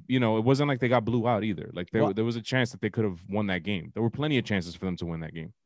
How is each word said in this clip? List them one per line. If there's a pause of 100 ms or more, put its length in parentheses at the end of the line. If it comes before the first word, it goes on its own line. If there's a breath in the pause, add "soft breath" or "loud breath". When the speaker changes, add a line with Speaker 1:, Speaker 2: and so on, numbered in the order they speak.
Speaker 1:
you
know,
it
wasn't
like
they
got
blew
out
either.
Like,
there,
Speaker 2:
Well
Speaker 1:
there
was
a
chance
that
they
could
have
won
that
game.
There
were
plenty
of
chances
for
them
to
win
that
game. (140)